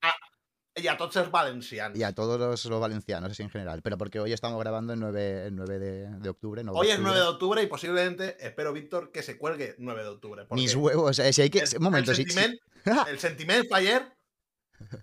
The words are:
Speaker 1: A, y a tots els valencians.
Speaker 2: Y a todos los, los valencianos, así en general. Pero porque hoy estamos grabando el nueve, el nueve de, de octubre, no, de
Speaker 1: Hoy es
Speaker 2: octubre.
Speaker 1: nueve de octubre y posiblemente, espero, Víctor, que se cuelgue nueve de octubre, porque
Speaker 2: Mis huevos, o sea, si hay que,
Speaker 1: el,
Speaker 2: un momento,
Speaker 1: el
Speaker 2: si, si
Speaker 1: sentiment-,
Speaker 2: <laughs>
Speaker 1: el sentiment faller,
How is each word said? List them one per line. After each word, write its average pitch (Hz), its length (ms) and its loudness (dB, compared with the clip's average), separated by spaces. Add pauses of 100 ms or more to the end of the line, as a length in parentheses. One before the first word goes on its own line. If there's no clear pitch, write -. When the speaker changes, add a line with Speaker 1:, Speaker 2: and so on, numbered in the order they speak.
Speaker 1:
A, 165 80 4 (680)
y 170 100 -4
a 151 100 2
tots 170 180 -6
els 175 160 0
valencians. 117 680 -2
Speaker 2:
Y 110 60 0
a 101 100 0
todos 117 240 0
los, 120 280 -2
los 113 160 -2
valencianos, 104 500 -4
así 104 100 -10
en 104 80 -8
general. 85 320 -8
Pero 101 160 -4
porque 101 220 -6
hoy 110 140 -2
estamos 113 260 -4
grabando 110 340 -4
el 113 60 -4
nueve, 101 480 -2
el 101 80 -8
nueve 95 240 -6
de, 98 300 -8 (100)
de 98 100 -6
octubre, 107 360 -8
no, 98 80 -6
de 165 60 2
Speaker 1:
Hoy 196 80 6
es 214 80 4
Speaker 2:
octubre. 190 160 0
Speaker 1:
nueve 190 140 4
de 170 60 4
octubre 185 320 0
y 196 40 2
posiblemente, 180 800 -2
espero, 151 280 -4
Víctor, 156 380 -6
que 151 120 -8
se 123 140 -12
cuelgue 143 420 -6
nueve 120 240 -8
de 104 60 -10
octubre, 101 360 -14
porque 123 160 0
Speaker 2:
Mis 120 140 2
huevos, 151 360 4
o - 20 4
sea, 135 180 4
si 143 120 6
hay 143 60 6
que, - 100 4
Speaker 1:
el, 143 180 4
Speaker 2:
un 160 60 2
momento, 143 280 4
Speaker 1:
el 120 60 4
Speaker 2:
si, 135 80 2
si 175 120 -2
Speaker 1:
sentiment-, 233 220 2 (240)
Speaker 2:
<laughs> 247 240 4
Speaker 1:
el 139 120 -6
sentiment 170 500 2
faller, 214 420 4 (920)